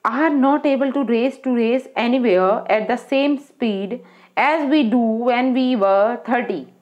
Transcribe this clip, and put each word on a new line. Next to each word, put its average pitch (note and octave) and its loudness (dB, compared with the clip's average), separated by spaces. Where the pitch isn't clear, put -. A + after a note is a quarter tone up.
are C#4 0
not D4 2
able C4+ 0
to C#4 -2
race A#3+ 0
to B3+ -2
race A#3 0
anywhere A3 2
at G#3+ -4
the B3 -2
same C#4 0
speed G#3 -6
as D4 0
we D4+ 4
do A#3+ 2
when B3+ 0
we B3+ 0
were G3 2
thirty। A3 -4